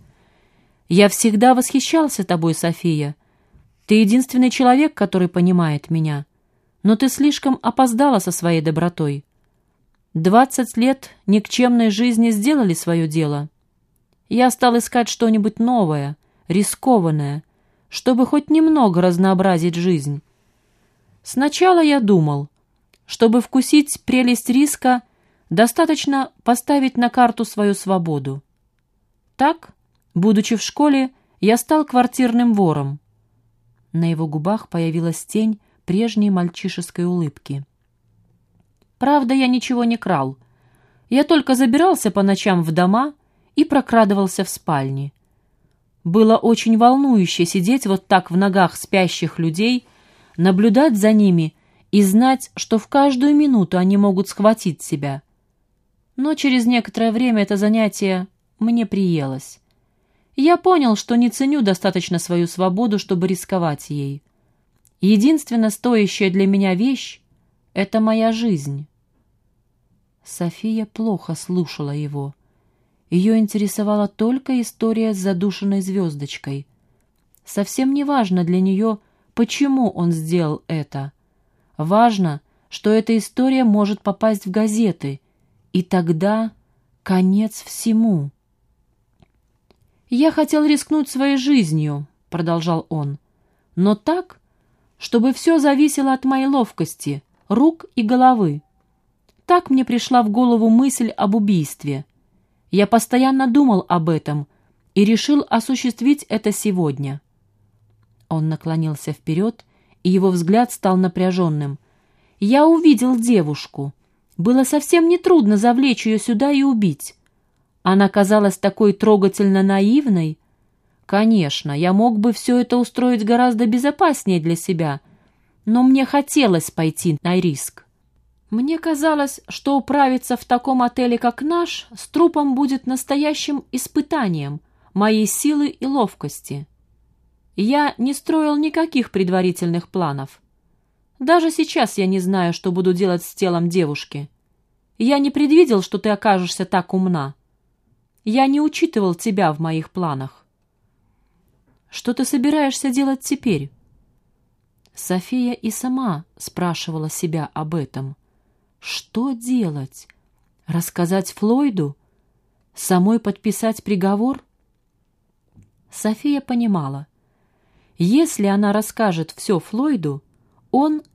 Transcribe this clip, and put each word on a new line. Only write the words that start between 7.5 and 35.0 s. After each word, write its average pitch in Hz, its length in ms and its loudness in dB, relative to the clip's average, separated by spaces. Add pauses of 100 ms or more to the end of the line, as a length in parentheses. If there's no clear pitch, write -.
опоздала 247 560 2
со 185 120 -4
своей 170 300 0
добротой. 156 640 -2 (920)
Двадцать 226 640 2
лет 262 340 0 (160)
никчемной 233 640 2
жизни 233 400 2
сделали 220 440 0
своё 170 320 -2
дело. 151 420 -4 (800)
Я 247 220 2
стал 240 280 2
искать 233 300 -2
что-нибудь 220 500 0
новое, 156 580 -2 (320)
рискованное, 165 920 0 (460)
чтобы 254 380 0
хоть 294 220 0
немного 302 520 2
разнообразить 180 720 2
жизнь. 151 480 -2 (1000)
Сначала 330 600 2
я 294 180 4
думал, 156 480 2 (580)
чтобы 226 340 2
вкусить 294 640 0
прелесть 247 440 0
риска, 254 540 0 (480)
достаточно 277 800 0 (140)
поставить 262 520 0
на 240 140 0
карту 233 340 2
свою 208 300 -2
свободу. 156 680 -4 (920)
Так, 320 360 -2 (420)
будучи 208 420 2
в 190 60 -4
школе, 277 480 0 (300)
я 214 160 4
стал 311 280 0
квартирным 247 680 0
вором». 147 460 -2 (920)
На 165 160 0
его 165 200 -2
губах 160 400 -4
появилась 165 580 -4